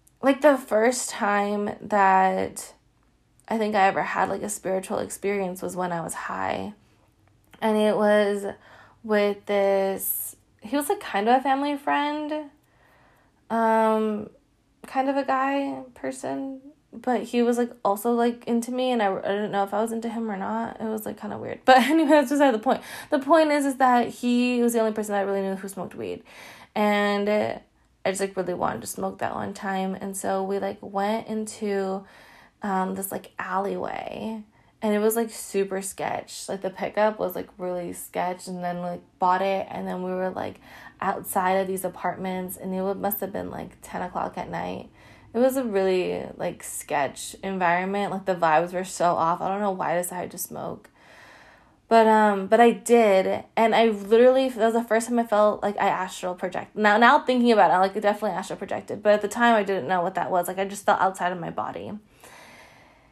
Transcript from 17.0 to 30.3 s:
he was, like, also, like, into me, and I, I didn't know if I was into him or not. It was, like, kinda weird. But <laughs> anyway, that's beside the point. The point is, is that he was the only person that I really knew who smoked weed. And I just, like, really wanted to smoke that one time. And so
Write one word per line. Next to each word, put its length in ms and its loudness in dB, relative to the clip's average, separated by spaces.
he 180 0
was, 160 2
like, 120 0
also, 280 0
like, 340 0
into 260 -2
me, 180 -2
and 120 0
I, 120 2
I 60 -6
didn't 320 -4
know 120 0
if 100 -6
I 80 0
was 100 -4
into 160 -6
him 220 -6
or 80 -6
not. 420 -6
It 60 -6
was, 180 -6
like, 160 -10
kinda 160 -10
weird. 300 -10
But 120 10
<laughs> 40 6
anyway, 260 2
that's 220 6
beside 220 4
the 60 0
point. 220 0
The 80 2
point 340 4
is, 140 2
is 100 -2
that 320 4
he 540 0
was 100 2
the 80 0
only 120 0
person 200 -4
that 80 0
I 20 0
really 200 -2
knew 140 -2
who 120 -10
smoked 260 -10
weed. 280 -8
And 540 2
I 320 0
just, 140 -2
like, 180 -4
really 160 -4
wanted 260 -2
to 60 -12
smoke 320 -8
that 160 -4
one 180 -6
time. 480 -4
And 160 -10
so 260 -2